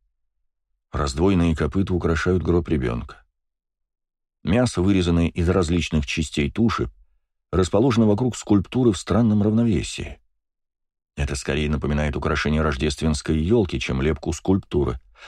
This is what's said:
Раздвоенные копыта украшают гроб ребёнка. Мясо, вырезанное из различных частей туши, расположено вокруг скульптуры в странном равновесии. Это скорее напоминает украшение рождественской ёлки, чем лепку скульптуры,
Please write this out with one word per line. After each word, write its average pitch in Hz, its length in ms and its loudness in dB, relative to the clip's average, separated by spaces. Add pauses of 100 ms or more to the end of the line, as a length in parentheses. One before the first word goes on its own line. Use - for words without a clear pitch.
(920)
Раздвоенные 80 640 0
копыта 90 400 -2
украшают 82 480 0
гроб 87 260 0
ребёнка. 60 540 -4 (1200)
Мясо, 117 400 0
вырезанное 87 440 2
из 87 220 0
различных 82 560 0
частей 76 460 -4
туши, 101 400 0 (600)
расположено 107 540 2
вокруг 107 320 0
скульптуры 107 540 2
в 92 80 -4
странном 107 420 2
равновесии. 107 800 -2 (960)
Это 71 200 -2
скорее 73 320 -2
напоминает 73 480 -2
украшение 76 460 0
рождественской 78 800 -2
ёлки, 87 400 0
чем 65 240 -2
лепку 76 300 -2
скульптуры, 69 640 0 (280)